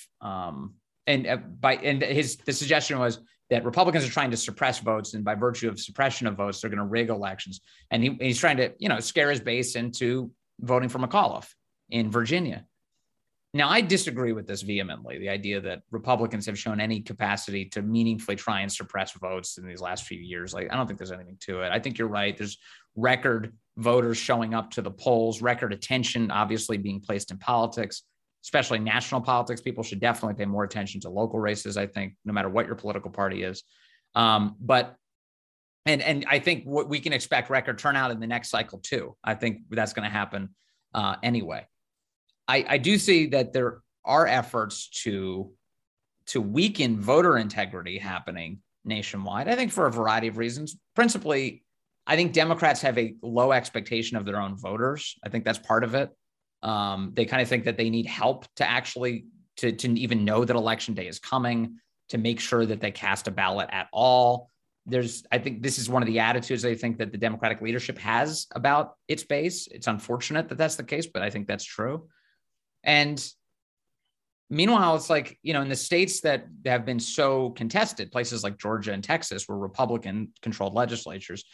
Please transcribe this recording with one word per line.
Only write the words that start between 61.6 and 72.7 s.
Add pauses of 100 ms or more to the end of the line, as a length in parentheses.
to
make
sure
that
they
cast
a
ballot
at
all. (360)
There's,
I
think
this
is
one
of
the
attitudes
they
think
that
the
Democratic
leadership
has
about (120)
its
base.
It's
unfortunate
that
that's
the
case,
but
I
think
that's
true. (760)